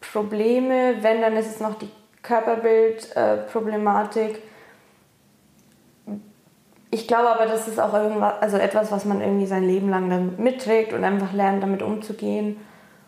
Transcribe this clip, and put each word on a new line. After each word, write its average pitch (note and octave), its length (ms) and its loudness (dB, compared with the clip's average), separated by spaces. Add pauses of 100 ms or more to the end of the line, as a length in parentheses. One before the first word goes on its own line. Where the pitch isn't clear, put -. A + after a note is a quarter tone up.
Probleme. A#3+ 1000 2
Wenn, A3 200 2
dann A3 160 2
ist G#3+ 100 -2
es - 120 -12
noch G#3+ 200 -4
die G#3 100 -12 (340)
Körperbild-, A3+ 920 2
äh, G#3+ 220 2 (140)
Problematik. G#3+ 920 0 (2500)
Ich A3+ 180 -6
glaube A#3 220 2
aber, A3+ 160 2
das A3 220 -2
ist A3 120 -4
auch G#3+ 140 0
irgendwas, G#3 480 0
also G3+ 160 0
etwas, G3+ 340 0
was G3+ 140 -2
man G3+ 160 0
irgendwie G3 240 2
sein F#3+ 220 0
Leben G3 220 2
lang F#3 200 0
dann F3+ 280 0
mitträgt A3 560 0
und - 100 -2
einfach G3 300 0
lernt, G3 280 2
damit G3 200 -2
umzugehen. G#3 760 -4 (500)